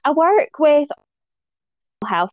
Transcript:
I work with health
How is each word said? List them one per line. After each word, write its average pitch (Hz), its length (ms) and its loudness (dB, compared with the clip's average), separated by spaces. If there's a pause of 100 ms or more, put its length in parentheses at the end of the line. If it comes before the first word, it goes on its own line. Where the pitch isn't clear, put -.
I 285 80 0
work 330 460 0
with 294 300 2 (1160)
health 180 260 -4